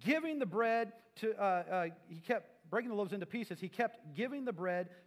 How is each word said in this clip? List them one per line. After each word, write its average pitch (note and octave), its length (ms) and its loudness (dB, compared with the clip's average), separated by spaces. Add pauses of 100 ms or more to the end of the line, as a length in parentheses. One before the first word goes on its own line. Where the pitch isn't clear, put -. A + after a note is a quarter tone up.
giving D#4 380 2
the C4 80 2
bread A3+ 460 2 (240)
to, A3 240 0
uh, G3+ 40 4
uh, F3+ 420 2 (220)
he E3 120 -12
kept - 500 -4
breaking A#3 200 0
the G#3+ 60 -2
loaves G3 160 0
into F#3+ 140 -4
pieces. G#3+ 340 -6
He F#3 80 -6
kept D#3+ 460 -2
giving B3+ 300 -2
the A#3+ 80 -2
bread F3+ 360 -2 (180)